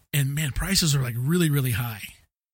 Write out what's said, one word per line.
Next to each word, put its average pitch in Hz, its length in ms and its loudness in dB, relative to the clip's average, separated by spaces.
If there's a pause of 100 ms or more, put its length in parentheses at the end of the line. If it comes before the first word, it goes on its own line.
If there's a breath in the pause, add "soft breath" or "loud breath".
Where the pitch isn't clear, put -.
(120)
and 143 240 0
man, 151 160 -2
prices 170 420 2
are, 143 80 2
like, 120 160 -2
really, 160 320 2
really 139 220 2
high. 113 300 -4 (520)